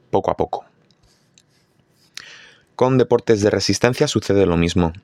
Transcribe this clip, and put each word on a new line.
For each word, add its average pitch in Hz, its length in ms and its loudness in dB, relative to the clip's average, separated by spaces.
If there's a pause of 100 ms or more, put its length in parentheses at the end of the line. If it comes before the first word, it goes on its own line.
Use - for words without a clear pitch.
(120)
poco 98 180 -2
a - 60 -2
poco. - 280 -6 (2000)
Con 131 220 2
deportes 117 420 2
de 104 80 2
resistencia 120 580 0
sucede 101 380 0
lo 87 140 2
mismo. 85 340 0 (120)